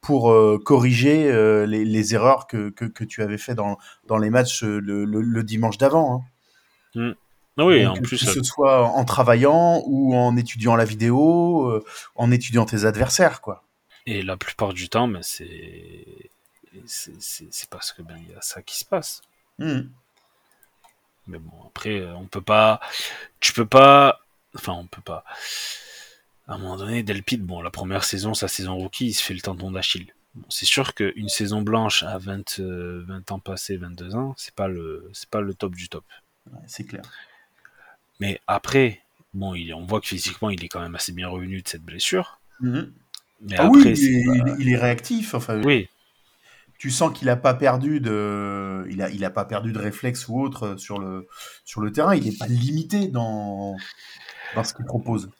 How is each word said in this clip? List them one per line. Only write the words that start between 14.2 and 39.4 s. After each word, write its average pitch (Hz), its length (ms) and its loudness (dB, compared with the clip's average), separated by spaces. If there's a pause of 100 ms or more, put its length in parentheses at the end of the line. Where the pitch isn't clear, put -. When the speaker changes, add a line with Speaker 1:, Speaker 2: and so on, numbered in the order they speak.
Speaker 2:
la 95 140 -6
plupart - 380 -6
du 90 160 -10
temps, 120 180 2
ben, 92 140 -6
c'est, 82 840 -14 (800)
c'est, - 340 -14
c'est, - 320 -14
c'est - 200 -14
parce - 220 -12
que, - 100 -20
ben, 82 160 -20
il 85 120 -20
y - 60 -20
a - 60 -16
ça - 180 -12
qui - 160 -14
se - 80 -8
passe. - 380 -8 (360)
Speaker 1:
Hmm. 139 260 -4 (1400)
Speaker 2:
Mais 87 100 -18
bon, 80 180 -20 (100)
après, 104 340 -6
euh, 87 140 -12
on 90 120 -14
peut 98 160 -12
pas, 110 360 4 (640)
tu - 140 0
peux 117 120 0
pas, 139 540 8 (340)
enfin, - 200 -10
on 87 120 -12
peut 92 160 -20
pas. 80 220 -14 (1200)
À 87 100 -12
un - 20 -12
moment 92 180 -10
donné, 110 260 -4
Delpit, 104 360 -4
bon, 90 240 -8
la 87 80 -8
première 95 340 -6
saison, 104 300 -4
sa 98 140 -4
saison 92 280 -6
rookie, 92 300 -6
il 107 80 -2
se - 100 -2
fait - 80 -6
le 92 80 -10
tendon 92 300 -8
d'Achille. 92 420 -6 (220)
Bon, 113 160 -20
c'est - 160 -4
sûr - 260 2
qu'une 104 380 -4
saison 107 320 -2
blanche 110 400 0
à 95 160 -8
vingt, 98 420 -10
euh, 90 480 -10
vingt 95 240 -12
ans 95 60 -8
passés, 95 400 -8
vingt-deux 87 360 -12
ans, 131 220 -6
c'est - 180 -18
pas 98 140 -4
le, 82 460 -10
c'est - 160 -18
pas 107 100 -4
le 98 140 -6
top 92 200 -8
du 90 140 -16
top. 82 160 -16 (480)
Speaker 1:
Ouais, 123 140 -20
c'est - 180 -14
clair. 98 160 -16 (1200)
Speaker 2:
Mais 98 260 -6
après, 117 540 0 (320)
bon, 98 220 -6